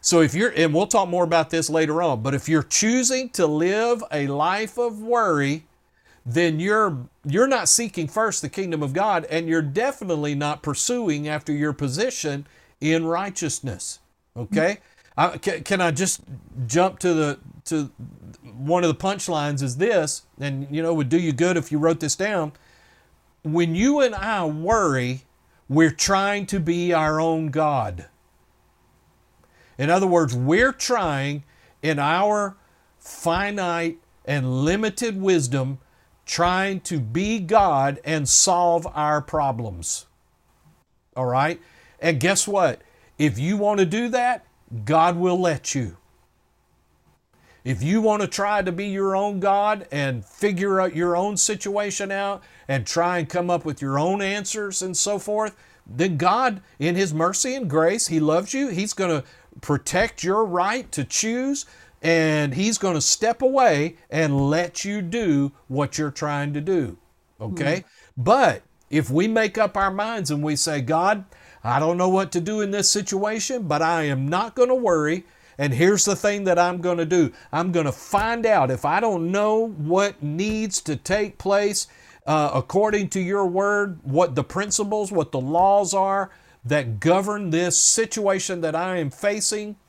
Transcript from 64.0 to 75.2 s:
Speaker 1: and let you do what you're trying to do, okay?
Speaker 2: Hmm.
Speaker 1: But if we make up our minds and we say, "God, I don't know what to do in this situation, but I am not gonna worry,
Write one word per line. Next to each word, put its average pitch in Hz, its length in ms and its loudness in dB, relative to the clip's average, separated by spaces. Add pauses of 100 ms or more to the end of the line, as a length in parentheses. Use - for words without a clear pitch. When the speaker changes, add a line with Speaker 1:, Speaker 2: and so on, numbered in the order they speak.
Speaker 1:
and 143 400 2
let 170 360 -2
you 202 180 -4
do 165 500 0 (140)
what 139 320 -4
you're 151 120 -2
trying 147 440 -4
to 147 60 -4
do, 151 360 -2 (440)
okay? 143 400 -2
Speaker 2:
Hmm. - 420 -14
Speaker 1:
But 202 400 4 (260)
if 143 220 0
we 175 180 2
make 220 300 0
up 208 180 0
our 196 140 2
minds 202 400 -4
and 147 120 -2
we 151 140 -2
say, 147 240 -2
"God, 180 440 0 (400)
I 123 160 0
don't 170 180 0
know 185 100 2
what 190 240 2
to 175 80 0
do 208 200 -4
in 202 100 -2
this 202 180 0
situation, 208 800 -2
but 151 160 0
I 165 220 2
am 135 240 -2
not 196 260 -2
gonna 254 220 4
worry, 175 480 0 (320)